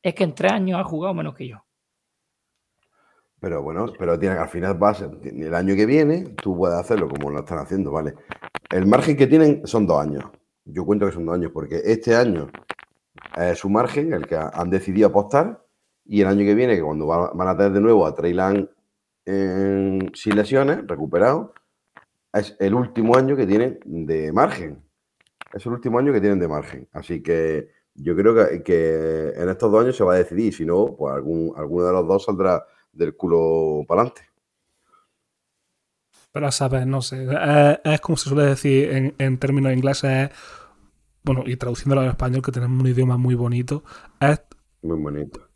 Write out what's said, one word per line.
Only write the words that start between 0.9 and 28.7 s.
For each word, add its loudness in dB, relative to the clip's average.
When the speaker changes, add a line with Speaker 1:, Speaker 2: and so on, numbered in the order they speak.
Speaker 1:
menos -8
que -14
yo. -20
Speaker 2:
Pero -6
bueno, -6
pero 0
tiene, -2
al -4
final -4
vas, 2
el -10
año 2
que 4
viene 2
tú -4
puedes 0
hacerlo -2
como -6
lo -6
están -8
haciendo, -4
¿vale? -4
El 0
margen 4
que 6
tienen 4
son 0
dos 2
años. -6
Yo -8
cuento 2
que -2
son -8
dos -2
años -4
porque -8
este 2
año 0
es -2
su -6
margen, 0
el -6
que -4
ha-, -4
han -6
decidido 2
apostar, 0
y 2
el 4
año 2
que 4
viene, 2
que -2
cuando -4
va-, 0
van -2
a 0
tener 2
de 2
nuevo 6
a -2
Trey -2
Lance 0
en, -2
sin -4
lesiones, 0
recuperado, 0
es -4
el 0
último 0
año 2
que 0
tienen 0
de -4
margen. -2
Es -12
el -4
último -2
año 2
que 2
tienen 2
de 0
margen. -10
Así -10
que -2
yo -4
creo 4
que, 2
que 0